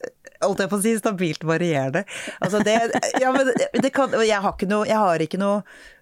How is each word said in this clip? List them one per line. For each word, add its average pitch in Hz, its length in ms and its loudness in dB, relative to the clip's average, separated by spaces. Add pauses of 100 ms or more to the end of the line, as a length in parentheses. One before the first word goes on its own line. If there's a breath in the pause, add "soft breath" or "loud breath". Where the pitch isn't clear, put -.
(460)
holdt 196 160 0
jeg 190 100 -2
på 202 60 0
å 190 60 -2
si, 226 120 2
stabilt 185 480 -2
varierende. 160 600 0 (360 loud breath)
Altså 190 240 0
det, 208 140 4 (220)
<laughs> - 220 -2
ja, 254 140 2
men 269 160 2
det, - 180 -2 (120)
det 269 120 0
kan, 269 220 2
og 226 100 2
jeg 214 140 2
har 190 160 0
ikke 185 160 -2
noe, 208 160 0
jeg 220 140 2
har 165 240 2
ikke 180 160 -4
noe 202 200 0 (400 loud breath)